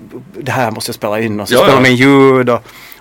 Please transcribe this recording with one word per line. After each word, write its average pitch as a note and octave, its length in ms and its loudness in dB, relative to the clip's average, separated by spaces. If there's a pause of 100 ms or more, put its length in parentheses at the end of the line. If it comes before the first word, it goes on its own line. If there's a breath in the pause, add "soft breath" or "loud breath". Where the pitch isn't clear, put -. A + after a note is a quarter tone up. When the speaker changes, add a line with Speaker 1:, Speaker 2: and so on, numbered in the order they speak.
(420)
Speaker 1:
det C3 100 -8
här B2 200 -4
måste - 180 -10
jag A2+ 60 -10
spela G#2+ 240 -6
in G#2+ 200 -4
och G2+ 80 -10
så A#2 80 -4
Speaker 2:
Ja, B2 40 4
Speaker 1:
spelar C#3 160 4
Speaker 2:
ja. B2+ 60 2
Speaker 1:
man B2+ 140 2
ljud C3 540 4
och, A#2 100 0 (420 loud breath)